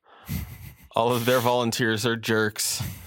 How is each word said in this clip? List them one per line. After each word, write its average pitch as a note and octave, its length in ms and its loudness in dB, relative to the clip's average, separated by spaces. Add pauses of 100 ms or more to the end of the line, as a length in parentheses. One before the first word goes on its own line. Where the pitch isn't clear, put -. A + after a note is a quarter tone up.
(360)
<laughs> - 600 -10
all A#2 180 2
of A#2 120 0
their B2+ 140 4
volunteers A#2 640 2
are A#2 100 2
jerks," A2 680 0 (240)